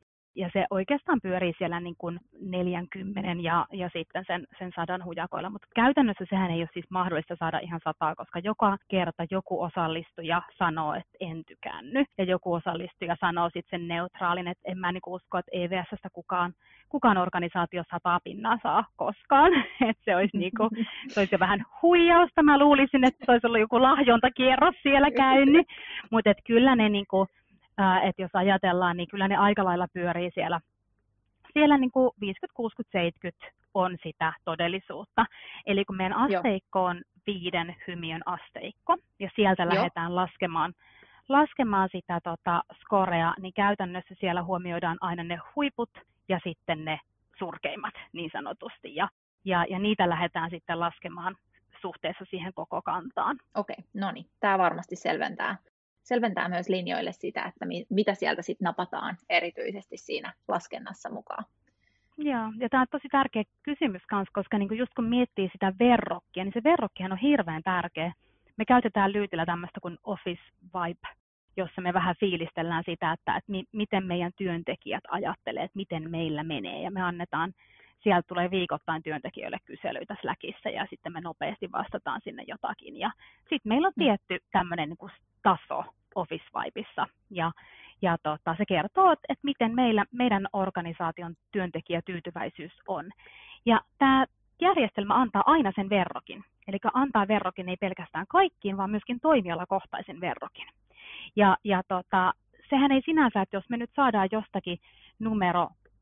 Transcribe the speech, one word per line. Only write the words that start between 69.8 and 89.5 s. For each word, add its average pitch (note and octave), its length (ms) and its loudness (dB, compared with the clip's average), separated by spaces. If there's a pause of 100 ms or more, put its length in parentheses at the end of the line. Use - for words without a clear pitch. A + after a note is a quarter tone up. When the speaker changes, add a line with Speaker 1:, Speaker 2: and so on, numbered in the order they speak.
Speaker 1:
kuin F3 240 -12
Office F3+ 380 -8 (320)
Vibe, F3 340 -6 (480)
jossa F#3 240 -6
me F3+ 120 -2
vähän F3+ 280 0
fiilistellään E3+ 640 -2
sitä, E3 260 -2
että, - 240 -2
että G3+ 160 -8
mi-, F#3 200 -8
miten G3+ 340 -2
meidän F3 300 -4
työntekijät E3+ 720 -6
ajattelee, E3 560 -6
että - 120 -14
miten E3 340 -8
meillä D#3+ 320 -4
menee. C#3 400 -8
Ja F3+ 80 -8
me F#3+ 120 -6
annetaan, F3 500 -6 (500)
sieltä F3+ 260 2
tulee F3 220 -2
viikoittain E3 520 -4
työntekijöille - 640 -10
kyselyitä - 560 -10
Slackissa - 480 -8
ja - 220 -6
sitten - 220 -14
me E3 80 -12
nopeasti F3 520 -10
vastataan - 520 -8
sinne - 220 -14
jotakin. - 500 -12
Ja G#3+ 140 -6 (380)
sit - 160 -4
meillä C4+ 220 0
on F#4+ 100 0
Speaker 2:
Mm. - 80 0
Speaker 1:
tietty G3+ 340 0 (140)
tämmönen E3+ 360 -2
niinku F3+ 220 -14 (320)
taso D#3+ 420 0 (300)
Office D#3+ 300 -6 (100)
Vibeissa. - 520 -6 (240)
Ja, E3+ 220 -2 (500)
ja E3+ 200 2
tota, D#3 360 -4
se G#3+ 80 0
kertoo, G#3 460 4
että, - 160 -2
että - 160 -6
miten A#3+ 300 -2